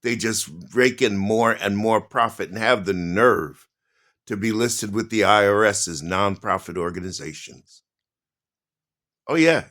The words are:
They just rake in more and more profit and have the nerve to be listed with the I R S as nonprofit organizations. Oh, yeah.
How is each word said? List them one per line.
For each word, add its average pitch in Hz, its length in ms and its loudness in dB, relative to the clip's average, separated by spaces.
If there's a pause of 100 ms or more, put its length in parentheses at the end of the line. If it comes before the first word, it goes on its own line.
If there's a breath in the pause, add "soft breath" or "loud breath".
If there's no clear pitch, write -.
They 120 140 -2
just 110 340 -4 (240)
rake 123 280 2
in 107 160 2
more 110 340 2
and 101 260 -2
more 110 240 2
profit 110 480 -4
and 92 80 -12
have 113 280 0
the 98 80 -2
nerve 87 720 0 (600)
to 104 100 -6
be 110 140 -2
listed 110 420 -2
with 110 160 -4
the 110 140 0
I 104 240 6
R 101 180 2
S 101 220 0
as 80 140 -10
nonprofit 95 760 -2
organizations. 87 1040 -12 (1400)
Oh, 143 80 -4
yeah. 160 360 4